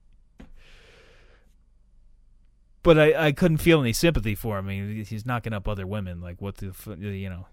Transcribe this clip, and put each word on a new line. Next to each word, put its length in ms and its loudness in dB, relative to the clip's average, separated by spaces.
<laughs> 100 -20
but 160 8
I, 280 6
I 60 4
couldn't 260 2
feel 240 4
any 100 0
sympathy 420 2
for 240 -6
him. 80 -8
I 20 -8
mean, 360 -8
he's 220 -10
knocking 260 -4
up 160 -6
other 180 -4
women. 360 -8
Like, 180 -14
what 160 -8
the 160 -10
fu-, 220 -14
you 340 -8
know, 240 -12